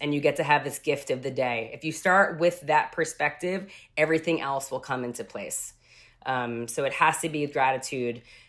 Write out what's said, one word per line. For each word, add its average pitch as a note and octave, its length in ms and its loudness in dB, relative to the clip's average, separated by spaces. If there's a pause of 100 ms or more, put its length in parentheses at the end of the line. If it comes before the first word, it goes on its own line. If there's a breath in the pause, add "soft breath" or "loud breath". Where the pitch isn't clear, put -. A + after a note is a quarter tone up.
and D3 140 0
you C#3+ 40 0
get C#3+ 180 2
to D#3+ 60 0
have C#3+ 200 4
this C#3 160 -8
gift C#3+ 320 -2
of B2+ 100 -2
the C3+ 80 -6
day. A#2+ 460 -2
If - 80 -14
you D#3 80 -4
start F3+ 480 4
with E3+ 220 2
that D3+ 300 2
perspective, F3 800 -2 (240 loud breath)
everything D#3+ 460 2
else C#3 300 -2
will C3 80 -2
come B2+ 240 -4
into A#2+ 200 -6
place. - 500 -8 (520 soft breath)
Um, A#2+ 420 -2
so C#3 180 -2
it C3 80 -2
has D#3 260 2
to E3 100 -2
be D3 160 -2
gratitude. C3 800 -2 (260 soft breath)